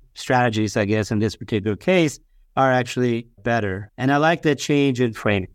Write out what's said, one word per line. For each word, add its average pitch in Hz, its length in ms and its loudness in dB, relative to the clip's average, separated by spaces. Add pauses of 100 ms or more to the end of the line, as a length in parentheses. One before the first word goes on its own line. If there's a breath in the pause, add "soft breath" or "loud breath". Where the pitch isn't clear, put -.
(140)
strategies, 113 600 0
I 107 80 2
guess, 107 280 -2
in 104 80 0
this 110 160 -2
particular 104 400 -4
case, 175 420 0 (380)
are 131 160 2
actually 123 560 -2 (160)
better? 104 520 -2
And 131 140 -2
I 143 60 2
like 165 260 0
that 147 160 2
change 139 420 0
in 120 120 2
framing 101 420 -2